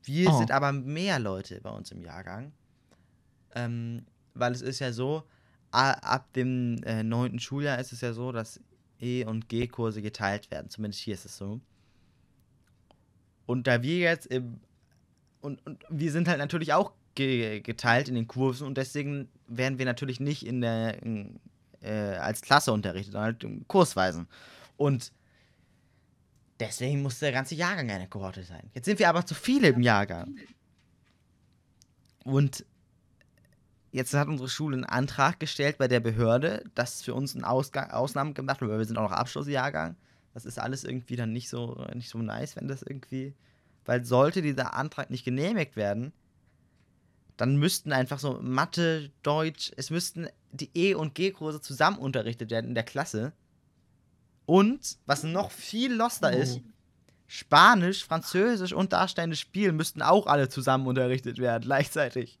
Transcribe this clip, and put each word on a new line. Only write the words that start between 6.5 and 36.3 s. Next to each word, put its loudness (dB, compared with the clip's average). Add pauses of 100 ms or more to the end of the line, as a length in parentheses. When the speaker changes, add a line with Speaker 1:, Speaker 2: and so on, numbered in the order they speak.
Speaker 1:
äh, -2
neunten 0
Schuljahr -4
ist -10
es -12
ja -4
so, -6
dass -8 (400)
E- -2
und -4
G-Kurse -2
geteilt -4
werden. -8
Zumindest -8
hier -4
ist -10
es -18
so. -8 (1800)
Und 0
da 4
wir 0
jetzt 2
im, -4 (840)
und, -10
und -14
wir -2
sind 0
halt 0
natürlich -2
auch 4 (220)
ge-, 0
geteilt 2
in -2
den -2
Kursen -2
und -4
deswegen -4 (200)
werden -2
wir 0
natürlich -4
nicht -2
in -2
der, 0
in, -8 (420)
äh, -4
als -4
Klasse 6
unterrichtet, -4
sondern -2
halt -12
in -10
kursweisen. 4 (500)
Und 0 (1500)
deswegen -2
muss -2
der 0
ganze -2
Jahrgang -2
eine -6
Kohorte -8
sein. -16
Jetzt -10
sind 2
wir 8
aber 2
zu -8
viele 6
im 6
Jahrgang. 2 (1900)
Und 2 (1300)
jetzt -2
hat 4
unsere -4
Schule -2
einen -4
Antrag 2
gestellt -2
bei 4
der 4
Behörde, 2 (120)